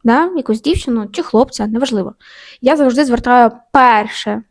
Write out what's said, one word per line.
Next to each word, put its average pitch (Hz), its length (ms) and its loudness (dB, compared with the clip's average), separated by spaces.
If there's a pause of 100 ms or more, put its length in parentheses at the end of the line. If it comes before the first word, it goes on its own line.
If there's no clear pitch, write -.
да, 285 320 2
якусь 226 260 -4
дівчину 240 500 -4
чи 349 100 -6
хлопця, 220 440 -2
неважливо, 220 480 -4 (460)
я 277 160 2
завжди 277 280 0
звертаю 247 460 2 (220)
перше 220 800 0